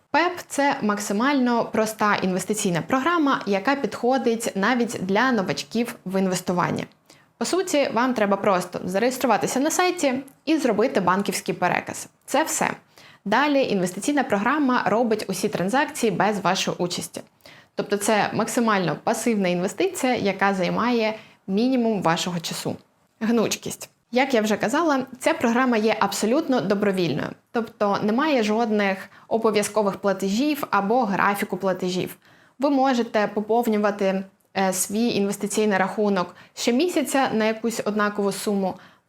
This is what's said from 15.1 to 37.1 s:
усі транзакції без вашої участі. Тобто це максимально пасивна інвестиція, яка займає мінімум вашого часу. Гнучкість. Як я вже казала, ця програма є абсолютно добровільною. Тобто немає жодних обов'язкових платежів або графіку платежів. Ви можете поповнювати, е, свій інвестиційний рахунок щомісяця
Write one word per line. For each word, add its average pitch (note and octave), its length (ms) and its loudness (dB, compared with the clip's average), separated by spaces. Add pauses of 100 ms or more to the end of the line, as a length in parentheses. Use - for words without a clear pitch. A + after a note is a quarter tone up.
усі - 220 -2
транзакції B3 640 0
без G3 280 0
вашої F#3 380 -2
участі. - 440 -6 (540)
Тобто G#3 220 -2
це G3+ 360 2
максимально G#3 720 0
пасивна A3 440 0
інвестиція, A3+ 680 0
яка G3 380 0
займає G#3+ 600 0 (340)
мінімум A3+ 540 2
вашого E3+ 380 0
часу. - 360 -6 (440)
Гнучкість. - 720 -2 (220)
Як C4+ 220 2
я A3 80 4
вже G#3 160 0
казала, C4+ 480 0 (140)
ця D4+ 140 2
програма B3 440 2
є G#3+ 220 2
абсолютно B3 640 0
добровільною. F#3+ 640 0 (240)
Тобто G#3+ 520 -2
немає B3 400 2
жодних G#3 540 2 (300)
обов'язкових G#3 680 2
платежів G3+ 760 0
або G3+ 320 2
графіку G3+ 540 0
платежів. F#3 600 -2 (420)
Ви C#4 100 2
можете A#3+ 640 2
поповнювати, G#3 880 0 (340)
е, F#3+ 160 2
свій G#3 340 0
інвестиційний G3+ 720 0
рахунок F#3+ 580 0 (180)
щомісяця C#4 800 0